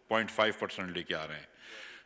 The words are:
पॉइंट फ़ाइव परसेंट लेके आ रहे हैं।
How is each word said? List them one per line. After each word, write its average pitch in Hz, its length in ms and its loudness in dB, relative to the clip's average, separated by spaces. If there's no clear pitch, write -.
पॉइंट 110 200 4
फ़ाइव 107 320 4
परसेंट 92 360 -4
लेके 85 160 -4
आ 78 120 -2
रहे 76 120 -8
हैं। 73 100 -14